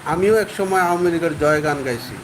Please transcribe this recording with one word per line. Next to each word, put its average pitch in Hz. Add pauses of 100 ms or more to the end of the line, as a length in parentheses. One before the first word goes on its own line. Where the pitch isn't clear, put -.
আমিও 185
এক 214
সময় 190
আওয়ামী 175
লীগের 165
জয়গান 151
গাইছি। 117